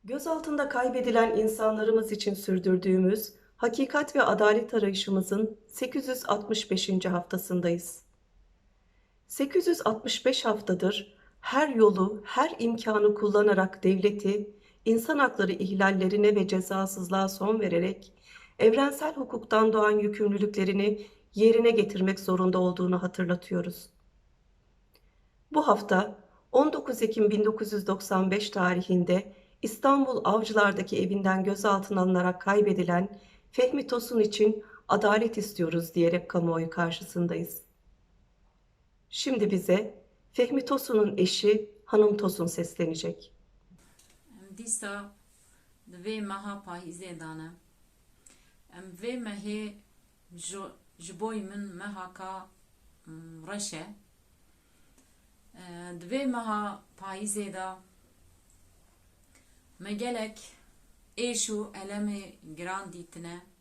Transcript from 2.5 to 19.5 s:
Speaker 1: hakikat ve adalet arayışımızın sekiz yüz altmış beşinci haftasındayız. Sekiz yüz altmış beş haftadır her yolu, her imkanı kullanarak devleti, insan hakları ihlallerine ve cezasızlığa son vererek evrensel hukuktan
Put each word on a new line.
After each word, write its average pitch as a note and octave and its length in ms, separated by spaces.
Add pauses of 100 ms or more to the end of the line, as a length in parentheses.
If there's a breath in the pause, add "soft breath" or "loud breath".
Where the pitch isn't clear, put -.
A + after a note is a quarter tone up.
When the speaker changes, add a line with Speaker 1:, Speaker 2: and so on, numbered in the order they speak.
Speaker 1:
hakikat C4+ 600
ve C4 60
adalet G#3+ 520
arayışımızın G3 840 (100)
sekiz C4 420
yüz B3+ 200
altmış G#3 420
beşinci F#3 380
haftasındayız. F3 960 (1300)
Sekiz C#4+ 380
yüz E4+ 200
altmış A3 400
beş C4 180
haftadır G3+ 720 (240 soft breath)
her C#4+ 280
yolu, G#3+ 560
her D4+ 340
imkanı G#3+ 560
kullanarak G#3 680
devleti, G3+ 680 (340 loud breath)
insan A3+ 340
hakları A3+ 340
ihlallerine G3 840
ve G3 120
cezasızlığa F#3+ 800
son G#3 320
vererek F3+ 520 (460 loud breath)
evrensel C#4 560
hukuktan A3 580